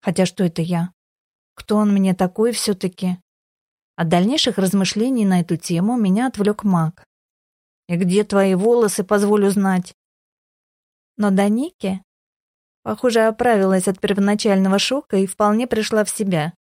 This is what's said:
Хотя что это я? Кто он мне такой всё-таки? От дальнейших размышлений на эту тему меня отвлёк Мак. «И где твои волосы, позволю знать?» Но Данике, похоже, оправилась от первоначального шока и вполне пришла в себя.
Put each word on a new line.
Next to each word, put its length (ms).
Хотя 240
что 200
это 180
я? 300
Кто 220
он 160
мне 220
такой 380
всё-таки? 680
От 120
дальнейших 500
размышлений 680
на 160
эту 160
тему 400
меня 300
отвлёк 380
Мак. 400
«И 80
где 280
твои 300
волосы, 500
позволю 460
знать?» 440
Но 140
Данике, 720
похоже, 440
оправилась 600
от 120
первоначального 760
шока 400
и 80
вполне 400
пришла 380
в 60
себя. 520